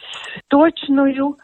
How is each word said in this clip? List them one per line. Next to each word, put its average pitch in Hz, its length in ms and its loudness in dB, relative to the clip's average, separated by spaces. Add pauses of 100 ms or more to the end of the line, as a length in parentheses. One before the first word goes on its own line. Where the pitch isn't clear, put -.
(480)
точную 277 960 2